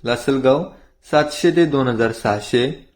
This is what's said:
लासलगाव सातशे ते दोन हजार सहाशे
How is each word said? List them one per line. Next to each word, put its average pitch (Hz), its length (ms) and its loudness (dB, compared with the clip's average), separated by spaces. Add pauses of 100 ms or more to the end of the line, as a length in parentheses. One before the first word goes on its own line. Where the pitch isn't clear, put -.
लासलगाव 131 600 0 (460)
सातशे 151 400 2
ते 165 160 2
दोन 139 220 0
हजार 113 240 0
सहाशे 120 840 -4